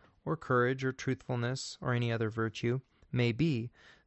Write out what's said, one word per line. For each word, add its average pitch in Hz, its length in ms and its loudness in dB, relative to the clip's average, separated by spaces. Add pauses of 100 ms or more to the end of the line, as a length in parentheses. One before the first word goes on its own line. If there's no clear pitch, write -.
(240)
or 156 100 -2
courage, 131 480 2
or 131 80 0
truthfulness, 127 880 -4
or 127 140 0
any 120 180 2
other 113 180 0
virtue 113 520 -2 (280)
may 120 220 2
be, 123 400 0 (360)